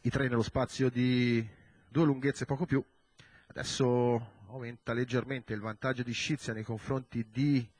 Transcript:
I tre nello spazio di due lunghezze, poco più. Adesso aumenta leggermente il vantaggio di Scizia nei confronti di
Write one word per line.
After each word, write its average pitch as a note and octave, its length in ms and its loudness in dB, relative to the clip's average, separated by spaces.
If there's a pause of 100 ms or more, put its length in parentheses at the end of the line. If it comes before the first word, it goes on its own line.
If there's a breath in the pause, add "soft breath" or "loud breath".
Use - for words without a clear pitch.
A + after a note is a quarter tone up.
I B2 100 -2
tre C3+ 180 0
nello A#2+ 140 2
spazio C3 460 0
di B2 580 4 (420 loud breath)
due E3 180 4
lunghezze, C3+ 400 0
poco C#3+ 180 -2
più. - 180 2 (680 loud breath)
Adesso B2 1000 0
aumenta A#2+ 460 -10
leggermente B2 580 -4
il G#2 80 -6
vantaggio B2 420 -4
di A#2+ 100 -6
Scizia A#2+ 420 -6
nei A2 100 -8
confronti A#2 680 -6
di C3 380 0 (120)